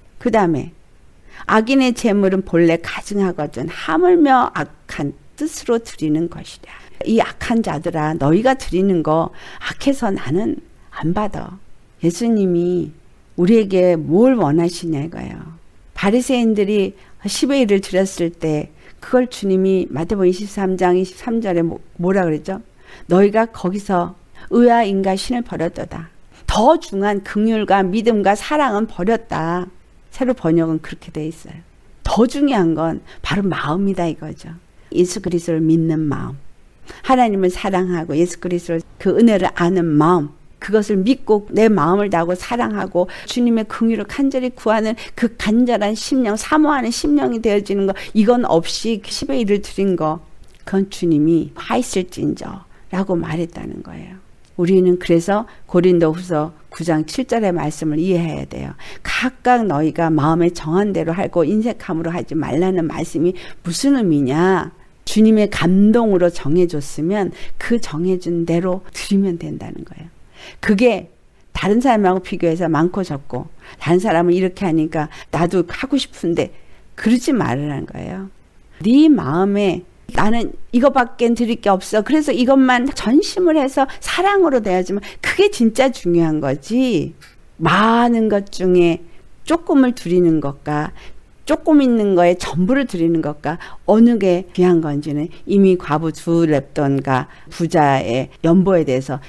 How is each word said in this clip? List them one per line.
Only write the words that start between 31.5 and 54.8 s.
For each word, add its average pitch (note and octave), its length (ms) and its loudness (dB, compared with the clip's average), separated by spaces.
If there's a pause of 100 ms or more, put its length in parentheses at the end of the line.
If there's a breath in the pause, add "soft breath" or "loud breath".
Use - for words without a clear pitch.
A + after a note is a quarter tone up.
더 A3 220 2
중요한 B3 480 0
건 D#3+ 280 -4 (200 loud breath)
바로 G3+ 220 -4
마음이다 F3+ 640 -2
이거죠. D#3 420 -10 (440 soft breath)
예수 F3+ 280 0
그리스도를 E3+ 400 -2
믿는 D#3+ 380 2
마음, C3 400 -4 (640 loud breath)
하나님을 G#3+ 480 2
사랑하고 F3+ 680 -2
예수 F3 220 0
그리스도를, F3 420 -4 (160)
그 F#3+ 180 0
은혜를 G#3 380 4
아는 F3 320 0
마음, D#3 440 4 (300)
그것을 G#3 380 0
믿고 G#3 540 0
내 A3 180 4
마음을 F#3+ 400 2
다하고 E3+ 240 0
사랑하고 G#3 760 -4 (180 loud breath)
주님의 A#3 380 0
긍휼을 A3+ 400 -2
간절히 C4 440 -2
구하는 A3 460 -2 (180 loud breath)
그 - 240 -2
간절한 A3 560 0
심령, A3+ 420 -2
사모하는 D4 540 0
심령이 C4 540 0
되어지는 G3+ 420 0
거, F#3+ 80 0 (220 loud breath)
이건 A#3 300 4
없이 G3+ 600 -2
십의 C4+ 360 -4
일을 G3+ 200 0
드린 G3 340 -2
거, D#3+ 300 -4 (380)
그건 G3 260 -2
주님이 D#3 640 0
"화 - 240 -6
있을진저"라고 - 1400 -6
말했다는 E3 680 -8
거예요. - 320 -18 (400)
우리는 F3+ 420 4